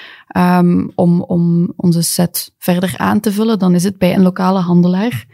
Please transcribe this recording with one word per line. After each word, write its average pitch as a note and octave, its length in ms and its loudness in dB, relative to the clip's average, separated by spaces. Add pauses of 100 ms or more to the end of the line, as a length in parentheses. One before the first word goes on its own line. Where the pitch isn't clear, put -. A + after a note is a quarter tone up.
(280)
ehm, F3+ 680 2
om, F3 260 2
om E3+ 540 -2
onze E3+ 260 0
set - 560 -4
verder F3+ 400 -2
aan G3 220 -2
te G#3 120 -2
vullen, A3 280 -2
dan F#3 160 2
is F3 80 2
het G3 140 -4
bij F3 180 0
een G3 60 2
lokale F#3 380 0
handelaar, F3+ 760 0